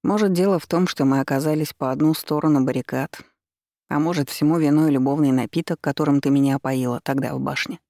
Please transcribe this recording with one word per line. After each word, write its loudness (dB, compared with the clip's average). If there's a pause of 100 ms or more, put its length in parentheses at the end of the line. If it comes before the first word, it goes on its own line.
Может, 0
дело 2
в -8
том, 0
что -2
мы 2
оказались -2
по -4
одну 2
сторону 2
баррикад, -4 (680)
а -2
может, 0
всему 0
виной 4
любовный 2
напиток, -2
которым 0
ты 0
меня 2
опоила -2
тогда -4
в -6
башне. -6